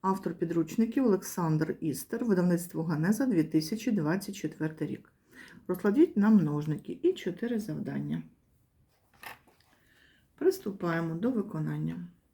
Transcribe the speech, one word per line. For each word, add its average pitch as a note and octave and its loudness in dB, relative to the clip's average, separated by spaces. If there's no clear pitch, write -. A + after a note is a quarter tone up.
Автор F#3+ -2
підручників F3 0
Олександр E3+ 0
Істер, E3 -4
видавництво F3 2
Ганеза, E3+ 2
дві F#3+ 2
тисячі D#3+ 0
двадцять F#3+ 0
четвертий D#3 -6
рік. - -10
Розкладіть G#3 4
на G#3 6
множники D3+ 2
і - 4
чотири A3+ -4
завдання. D3+ -6
Приступаємо F3 0
до G#3+ 0
виконання. D#3+ -4